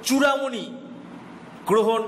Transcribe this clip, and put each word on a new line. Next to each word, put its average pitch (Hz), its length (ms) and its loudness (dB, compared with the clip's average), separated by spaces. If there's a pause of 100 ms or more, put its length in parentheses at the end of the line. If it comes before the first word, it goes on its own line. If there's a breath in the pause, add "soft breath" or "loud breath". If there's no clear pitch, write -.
চূড়ামণি 269 580 2 (1040)
গ্রহণ 220 380 4